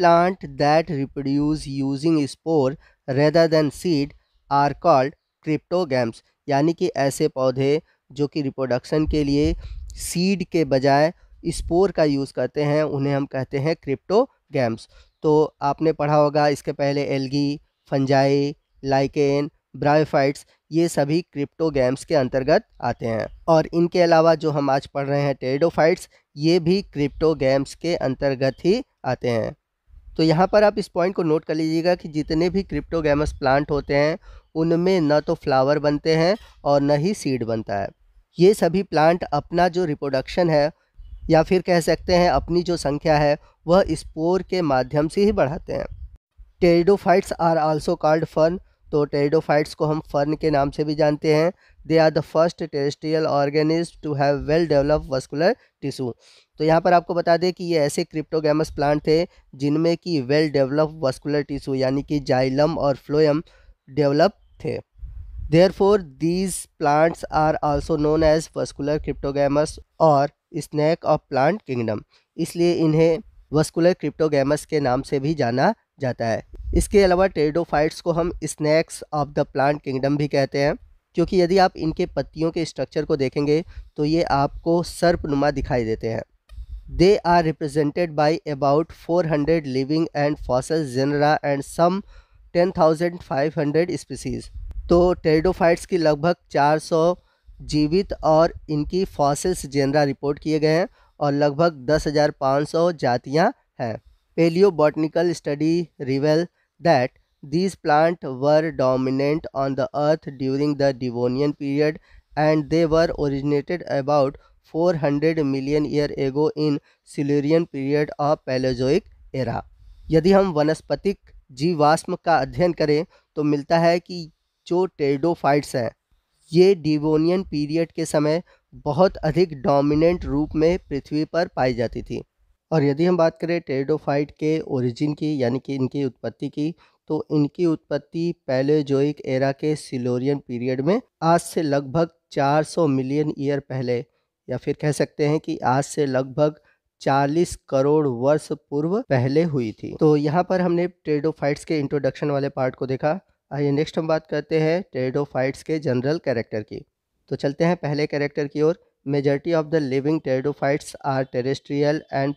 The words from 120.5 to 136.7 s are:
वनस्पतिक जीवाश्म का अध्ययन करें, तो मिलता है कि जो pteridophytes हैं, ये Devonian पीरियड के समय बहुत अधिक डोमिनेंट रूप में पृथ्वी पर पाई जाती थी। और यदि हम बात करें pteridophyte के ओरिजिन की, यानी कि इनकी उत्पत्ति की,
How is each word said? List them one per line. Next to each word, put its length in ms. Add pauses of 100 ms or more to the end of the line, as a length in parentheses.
वनस्पतिक 640 (340)
जीवाश्म 720
का 140
अध्ययन 340
करें, 320 (320)
तो 60
मिलता 360
है 220
कि 300 (360)
जो 200
pteridophytes 880
हैं, 160 (640)
ये 220 (120)
Devonian 640
पीरियड 420
के 120
समय 380 (320)
बहुत 420
अधिक 460
डोमिनेंट 640
रूप 300
में 240
पृथ्वी 460
पर 240
पाई 260
जाती 280
थी। 220 (460)
और 140
यदि 200
हम 120
बात 240
करें 200
pteridophyte 720
के 300
ओरिजिन 540
की, 280
यानी 160
कि 160
इनकी 300
उत्पत्ति 440
की, 260 (340)